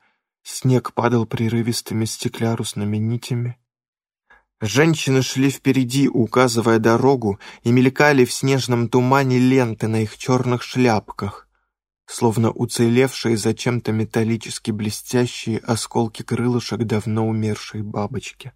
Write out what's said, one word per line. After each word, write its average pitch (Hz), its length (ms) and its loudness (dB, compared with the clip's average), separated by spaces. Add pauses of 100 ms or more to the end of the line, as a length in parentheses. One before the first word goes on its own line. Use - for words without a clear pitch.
(420)
Снег - 520 0
падал 117 320 2
прерывистыми 113 800 -2
стеклярусными 110 920 -4
нитями. 120 640 -4 (1000)
Женщины 131 600 2
шли 131 280 0
впереди, 131 580 0
указывая 113 720 2
дорогу, 113 600 2 (240)
и 120 80 2
мелькали 131 520 6
в 117 100 0
снежном 123 540 0
тумане 127 500 2
ленты 123 520 2
на 110 140 0
их - 140 -8
черных 123 460 -2
шляпках — - 840 -2 (560)
словно 113 460 0
уцелевшие 120 840 0
зачем-то 110 540 -2
металлически 110 800 -4
блестящие 107 880 -2
осколки 117 640 -4
крылышек 120 600 -4
давно 110 440 -2
умершей 107 540 -4
бабочки. 104 760 -8